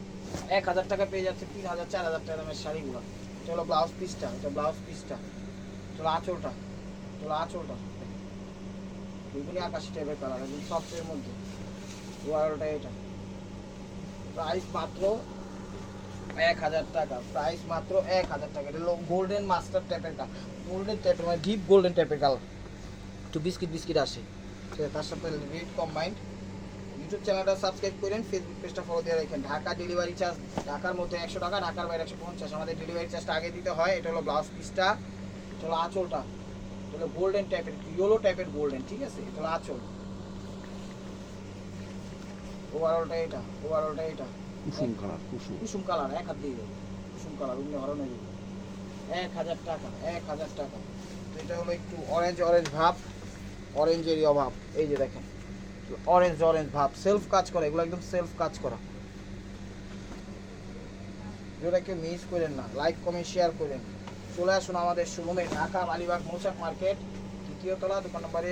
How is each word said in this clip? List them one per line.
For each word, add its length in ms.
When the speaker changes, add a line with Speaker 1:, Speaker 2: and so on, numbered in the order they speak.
Speaker 1:
এক 120
হাজার 220
টাকা 200
পেয়ে 160
যাচ্ছে 260
তিন 180
হাজার, 220
চার 140
হাজার 180
টাকা 140
দামের 240
শাড়িগুলো। 360
এটা 120
হলো 160
ব্লাউজ 300
পিসটা, 280
এটা 180
ব্লাউজ 300
পিসটা। 300
এটা 100
হলো 160
আঁচলটা, 340
এটা 120
হলো 180
আঁচলটা। 320
বেগুনি 360
আকাশি 280
টাইপের 260
কালার, 240
একদম 160
সফটের 380
মধ্যে। 220
ওভারঅলটা 400
এটা। 140
প্রাইস 300
মাত্র 240
এক 160
হাজার 200
টাকা, 180
প্রাইস 300
মাত্র 220
এক 140
হাজার 220
টাকা। 140
এটা 140
হলো 120
গোল্ডেন 400
মাস্টার্ড 400
টাইপের 280
কালার, 140
গোল্ডেন 340
টাইপের, 260
মানে 160
ডিপ 240
গোল্ডেন 280
টাইপের 260
কালার, 200
একটু 180
বিস্কিট 300
বিস্কিট 320
আসে। 160
ঠিক 140
আছে, 120
তার 120
সাথে 180
রেড 160
কম্বাইন্ড, 360
YouTube 260
চ্যানেলটা 280
সাবস্ক্রাইব 400
করেন, 260
Facebook 320
পেজটা 260
ফলো 180
দিয়ে 120
রাখেন। 320
ঢাকা 200
ডেলিভারি 400
চার্জ, 160
ঢাকার 300
মধ্যে 240
একশো 220
টাকা, 200
ঢাকার 240
বাইরে 140
একশো 200
পঞ্চাশ। 340
আমাদের 240
ডেলিভারি 320
চার্জটা 240
আগে 200
দিতে 200
হয়। 200
এটা 140
হলো 160
ব্লাউজ 280
পিসটা, 320
এটা 140
হলো 180
আঁচলটা, 360
এটা 120
হলো 100
গোল্ডেন 340
টাইপের, 240
ইয়েলো 300
টাইপের 300
গোল্ডেন, 340
ঠিক 180
আছে? 120
এটা 100
হলো 160
আঁচল। 240
ওভারঅলটা 400
এটা, 160
ওভারঅলটা 400
এটা। 140
Speaker 2:
কুসুম 280
কালার, 280
কুসুম। 320
Speaker 1:
কুসুম 280
কালার, 200
এক 100
হাত 140
দিয়ে 160
দেবো। 140
কুসুম 280
কালার, 220
অমনি 220
হরণ 180
হয়ে 120
যাবে। 140
এক 140
হাজার 200
টাকা, 180
এক 160
হাজার 180
টাকা। 180
তো 120
এটা 180
হলো 180
একটু 160
অরেঞ্জ 220
অরেঞ্জ 200
ভাব, 160
অরেঞ্জেরই 520
অভাব। 180
এই 120
যে 120
দেখেন, 200
অরেঞ্জ 220
অরেঞ্জ 280
ভাব, 120
সেলফ 200
কাজ 200
করা, 160
এগুলো 160
একদম 160
সেলফ 200
কাজ 120
করা। 140
ভিডিওটা 300
কেউ 180
মিস 180
করেন 280
না, 60
লাইক, 160
কমেন্ট, 280
শেয়ার 260
করেন। 220
চলে 240
আসুন 240
আমাদের 300
শোরুমে, 300
ঢাকা 220
মালিবাগ 400
মৌচাক 340
মার্কেট, 340
তৃতীয় 360
তলা, 240
দোকান 200
নম্বর 260